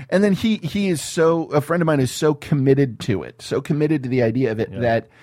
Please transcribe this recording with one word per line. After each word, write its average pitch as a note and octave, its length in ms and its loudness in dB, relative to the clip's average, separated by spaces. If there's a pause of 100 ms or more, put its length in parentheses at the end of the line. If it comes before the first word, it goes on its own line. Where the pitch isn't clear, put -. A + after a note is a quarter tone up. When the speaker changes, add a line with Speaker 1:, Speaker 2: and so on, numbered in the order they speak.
(100)
Speaker 1:
and F#3 140 2
then G#3 80 4
he, G#3+ 260 0
he G3 300 -2
is E3 140 -2
so, E3 440 2
a D3 140 0
friend E3+ 220 0
of E3 40 0
mine D3+ 140 2
is B2+ 100 0
so D3+ 240 0
committed C3+ 680 2
to F#2+ 220 -2
it, A#1+ 200 -16
so - 180 -4
committed D3+ 440 0
to B2+ 40 -6
the B2 140 0
idea A#2 300 0
of G#2+ 80 -4
it G#2+ 120 -4
Speaker 2:
Yeah. G2 80 -12
Speaker 1:
that A#2 280 0 (140)